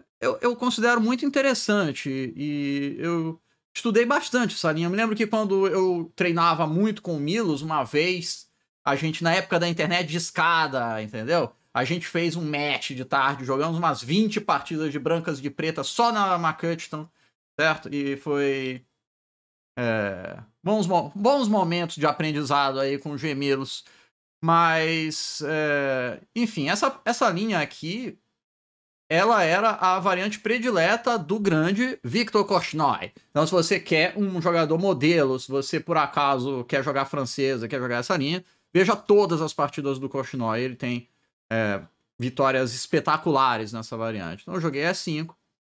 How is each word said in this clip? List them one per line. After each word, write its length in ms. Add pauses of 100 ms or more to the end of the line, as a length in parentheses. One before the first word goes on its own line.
(220)
eu, 200
eu 140
considero 460
muito 240
interessante 1120
e 640
eu 400 (340)
estudei 320
bastante 500
essa 160
linha. 160
Eu 40
me 60
lembro 180
que 100
quando 420
eu 460
treinava 540
muito 340
com 140
o 40
Milos, 420
uma 220
vez, 680 (360)
a 120
gente, 260
na 100
época 240
da 120
internet 400
de 80
escada, 840
entendeu? 520 (200)
A 120
gente 200
fez 300
um 80
match 480
de 140
tarde, 400
jogamos 340
umas 240
vinte 380
partidas 500
de 80
brancas 400
e 20
de 80
pretas 380
só 240
na 240
McCutcheon, 720 (520)
certo? 380
E 220
foi, 680 (920)
é, 580 (240)
bons 240
mo-, 300
bons 320
momentos 480
de 100
aprendizado 760
aí 160
com 140
o 60
G 160
Milos. 520 (580)
Mas, 1040
é... 720 (160)
enfim, 320
essa, 380
essa 240
linha 300
aqui, 580 (880)
ela 360
era 300
a 260
variante 400
predileta 760
do 240
grande 640
Victor 440
Korchnoi. 640 (180)
Então, 160
se 60
você 280
quer 380
um 240
jogador 380
modelo, 600
se 80
você, 320
por 160
acaso, 680
quer 200
jogar 220
francesa, 600
quer 120
jogar 180
essa 200
linha, 260 (300)
veja 220
todas 480
as 100
partidas 460
do 100
Korchnoi. 500
Ele 160
tem, 320 (440)
é, 280 (400)
vitórias 540
espetaculares 1000
nessa 240
variante. 460
Então, 140
eu 60
joguei 220
E 120
cinco, 420 (360)